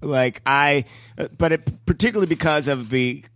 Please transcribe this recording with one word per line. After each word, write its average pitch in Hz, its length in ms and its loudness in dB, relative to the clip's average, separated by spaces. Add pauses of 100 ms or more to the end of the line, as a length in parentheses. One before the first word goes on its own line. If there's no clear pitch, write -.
like, 131 440 -2
I, 143 400 2 (320)
uh, - 100 -6 (100)
but 165 140 2
it, - 340 -4
particularly 208 420 0
because 151 420 0
of 127 200 -4
the 123 360 -2 (100)